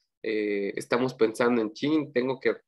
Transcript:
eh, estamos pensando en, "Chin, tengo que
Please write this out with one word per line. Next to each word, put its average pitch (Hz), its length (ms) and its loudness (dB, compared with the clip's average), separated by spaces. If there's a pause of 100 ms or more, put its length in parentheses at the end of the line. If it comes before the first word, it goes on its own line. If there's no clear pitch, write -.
(220)
eh, 104 540 -2
estamos 131 380 0
pensando 120 480 2
en, 107 120 -4
"Chin, 143 380 -2
tengo 127 280 -2
que 110 180 -2 (100)